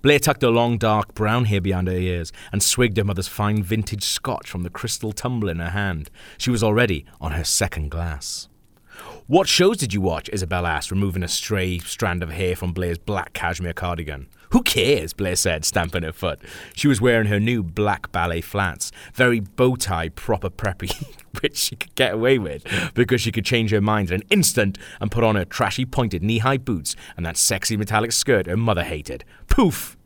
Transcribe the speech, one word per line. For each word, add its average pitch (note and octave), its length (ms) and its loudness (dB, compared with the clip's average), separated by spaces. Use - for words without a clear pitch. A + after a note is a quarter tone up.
Blair C#3+ 180 6
tucked C#3 220 2
her B2+ 80 6
long, A#2 280 4
dark G#2+ 360 2
brown A2+ 320 2
hair G2+ 160 2
behind F2+ 260 0
her F#2 60 0
ears F2+ 380 -2
and G#2 120 0
swigged A#2 340 2
her G#2+ 60 2
mother's F#2+ 240 -2
fine G#2 340 0
vintage G2+ 420 -2
scotch - 460 -4
from F2+ 140 -6
the F2 60 -6
crystal - 420 -6
tumbler A2+ 400 -2
in E2+ 80 -2
her E2+ 100 -4
hand. F#2 400 -4
She - 120 -2
was A#2 140 2
already G#2+ 420 2
on D2+ 140 -4
her E2 100 -2
second - 480 -2
glass. E2 560 -6
"What F3+ 200 6
shows G3 300 4
did A2 160 -2
you G2+ 80 2
watch?" E2+ 320 -2
Isabel F2+ 320 -2
asked, D#2 260 -2
removing F#2+ 320 0
a E2+ 40 -4
stray F#2 520 -2
strand F2 440 -2
of D#2 80 -8
hair F2+ 240 -2
from F2 180 -4
Blair's F2 240 -2
black - 360 -6
cashmere F2 400 -4
cardigan. D#2 540 -8
"Who - 100 6
cares?" G#2+ 520 0
Blair F2+ 240 -2
said, D#2+ 260 -2
stamping E2+ 400 -2
her D#2+ 80 -6
foot. - 300 -6
She D3+ 140 2
was A#2+ 100 4
wearing A#2 280 4
her G#2 120 2
new A2+ 240 2
black G2+ 480 -2
ballet E2+ 300 -2
flats, F#2 500 -4
very A#2+ 260 4
bow B2+ 380 2
tie, E2 320 -2
proper G2 400 -4
preppy, - 420 -6
<laughs> - 180 -12
which - 140 -2
she - 220 -4
could - 180 -12
get A#2 180 2
away B2 240 4
with D2+ 280 -4
because A#2+ 280 2
she A2+ 100 0
could G2+ 140 -2
change A2+ 260 2
her A2 80 4
mind G#2 320 2
in F#2+ 100 -2
an - 80 -16
instant A#2+ 480 4
and A2 100 -2
put A#2 140 2
on A2 120 4
her F#2+ 100 0
trashy A#2 400 -2
pointed G#2+ 360 -2
knee-high A2+ 360 2
boots A2 400 -4
and F2 100 -6
that E2 120 -4
sexy - 400 0
metallic G#2+ 340 0
skirt G2+ 360 2
her F2+ 100 0
mother G#2+ 260 2
hated. - 400 -8
Poof! - 480 2